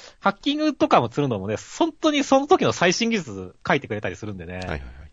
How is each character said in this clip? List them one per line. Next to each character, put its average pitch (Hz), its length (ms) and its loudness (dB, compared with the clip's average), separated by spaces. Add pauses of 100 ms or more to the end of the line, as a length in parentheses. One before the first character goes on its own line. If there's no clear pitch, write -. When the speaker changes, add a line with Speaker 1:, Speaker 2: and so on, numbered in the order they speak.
(200)
Speaker 1:
ハ - 100 2
ッ 196 100 -4
キ 285 140 -2
ン 302 60 -4
グ 302 160 0
と 302 120 0
か 190 140 6
も 117 100 -2
す - 80 -4
る 143 80 0
の 113 120 -2
も 95 80 -6
ね、 107 80 -2 (240)
本 339 140 2
当 320 180 0
に 285 120 0
そ 269 160 4
の 277 60 0
時 349 180 4
の 120 100 2
最 175 200 2
新 233 160 0
技 226 80 0
術 95 380 -10 (120)
書 180 60 4
い 147 60 2
て 123 80 -8
く 110 80 -4
れ 104 60 -6
た 104 80 -4
り 90 60 -6
す - 100 -12
る 104 100 -8
ん - 20 -12
で 85 80 -12
ね。 90 80 -12
Speaker 2:
は 90 60 -8
い - 20 -8
は 92 60 -8
い - 20 -6
は 82 80 -4
い。 - 20 -8
Speaker 1:
い - 20 -10 (320)